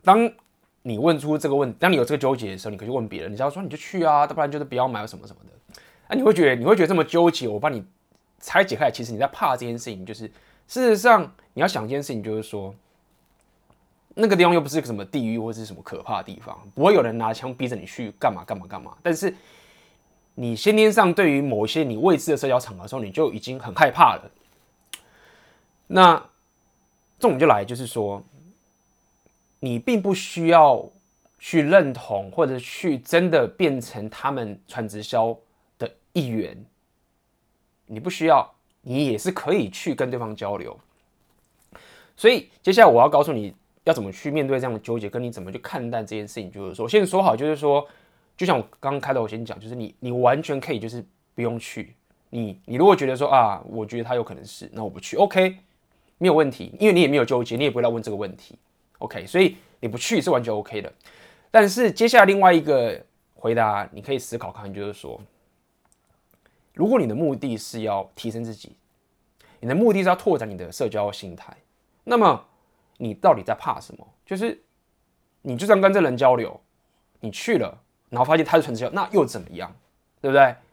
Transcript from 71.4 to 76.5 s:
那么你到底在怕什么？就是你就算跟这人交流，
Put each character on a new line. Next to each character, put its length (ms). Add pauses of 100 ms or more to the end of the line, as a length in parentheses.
那 120
么 280 (520)
你 160
到 220
底 80
在 100
怕 260
什 160
么？ 120 (180)
就 120
是 220 (800)
你 160
就 100
算 120
跟 140
这 60
人 160
交 200
流， 240 (600)